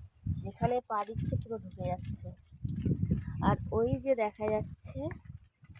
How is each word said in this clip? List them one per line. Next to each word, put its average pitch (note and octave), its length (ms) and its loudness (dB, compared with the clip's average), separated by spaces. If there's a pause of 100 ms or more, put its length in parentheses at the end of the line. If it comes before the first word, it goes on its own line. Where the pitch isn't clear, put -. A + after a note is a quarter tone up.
(420)
যেখানে A#3 320 2 (140)
পা A3 160 0
দিচ্ছে A3+ 320 -2
পুরো A3+ 220 -2
ঢুকে F#3 320 -8
যাচ্ছে। - 380 -4 (1120)
আর G#3 140 6 (140)
ওই A3+ 200 4 (140)
যে C4+ 100 6
দেখা G#3+ 320 0
যাচ্ছে G#3+ 540 -2 (800)